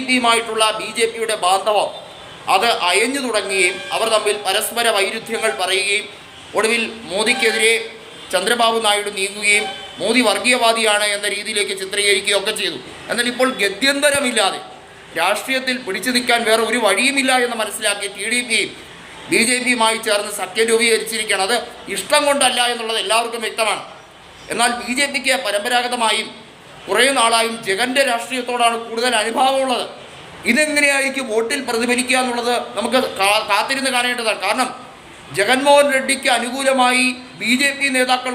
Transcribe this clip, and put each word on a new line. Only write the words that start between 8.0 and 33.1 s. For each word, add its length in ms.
ചന്ദ്രബാബു 540
നായിഡു 320
നീങ്ങുകയും 460
മോദി 280
വർഗീയവാദിയാണ് 840
എന്ന 200
രീതിയിലേക്ക് 460
ചിത്രീകരിക്കുകയൊക്കെ 800
ചെയ്തു. 180
എന്നാൽ 220
ഇപ്പോൾ 160
ഗത്യന്തരമില്ലാതെ 1000
രാഷ്ട്രീയത്തിൽ 580
പിടിച്ചു 300
നിൽക്കാൻ 320
വേറെ 220
ഒരു 160
വഴിയുമില്ല 460
എന്ന് 180
മനസ്സിലാക്കി 440
ടി 160
ഡി 160
പിയും 220
ബി 180
ജെ 160
പിയുമായി 420
ചേർന്ന് 340
സഖ്യം 300
രൂപീകരിച്ചിരിക്കുകയാണ്. 800
അത് 80
ഇഷ്ടം 320
കൊണ്ടല്ല 320
എന്നുള്ളത് 300
എല്ലാവർക്കും 420
വ്യക്തമാണ്. 360
എന്നാൽ 180
ബി 200
ജെ 140
പിക്ക് 220
പരമ്പരാഗതമായും 840
കുറേ 180
നാളായും 380
ജഗൻ്റെ 440
രാഷ്ട്രീയത്തോടാണ് 640
കൂടുതൽ 320
അനുഭാവമുള്ളത്. 640
ഇതെങ്ങനെയായിരിക്കും 800
വോട്ടിൽ 360
പ്രതിഫലിക്കുക 540
എന്നുള്ളത് 320
നമുക്ക് 220